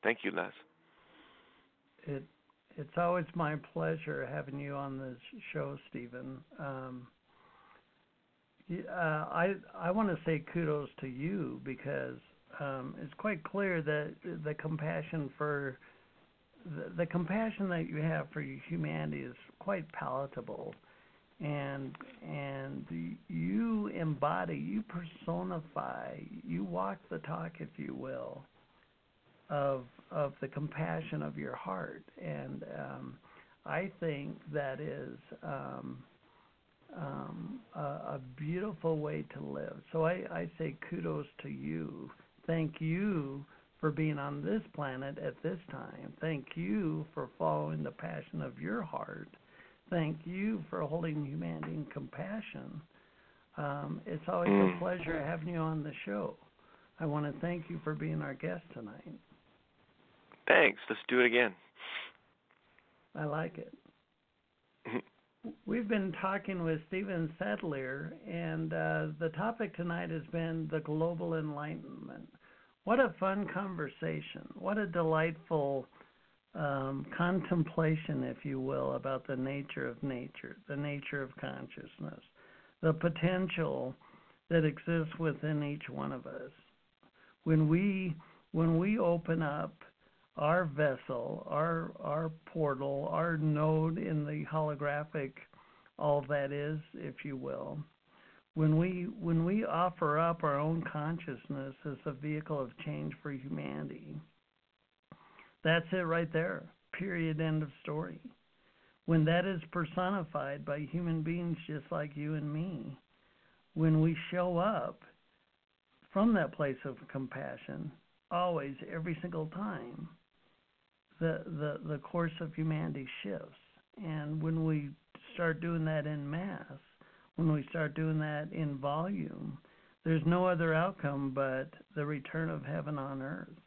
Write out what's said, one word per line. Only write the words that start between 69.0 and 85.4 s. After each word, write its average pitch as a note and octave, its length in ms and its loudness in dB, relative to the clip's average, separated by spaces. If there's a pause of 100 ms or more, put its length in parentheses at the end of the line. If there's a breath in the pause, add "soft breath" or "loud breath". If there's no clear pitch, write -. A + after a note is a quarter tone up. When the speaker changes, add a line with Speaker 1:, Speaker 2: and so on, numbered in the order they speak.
Speaker 2:
the E3 120 0
topic G#3+ 440 -2
tonight E3+ 360 -2
has D#3+ 160 -4
been E3 440 -2
the D#3+ 100 0
global E3 540 0
enlightenment. D3+ 960 -6 (560 soft breath)
What A#3+ 160 6
a E3 180 6
fun G3 340 2
conversation. D#3+ 1000 -4
What G3 240 0
a G#3 80 2
delightful, D#3+ 1000 2 (680 soft breath)
um, C#3 520 0 (100)
contemplation, D#3+ 1080 2
if B2+ 200 -6
you C3+ 160 -2
will, C3+ 340 0
about C3 320 -2
the C3+ 100 -2
nature C#3 500 -2
of A#2+ 160 -6
nature, C3 540 -6 (120)
the C#3+ 80 -4
nature C#3+ 460 -4
of C3 140 -8
consciousness, - 840 -8 (640 soft breath)
the D#3+ 100 6
potential D#3+ 1000 2 (540 soft breath)
that E3 160 8
exists D#3+ 540 2
within D#3 440 2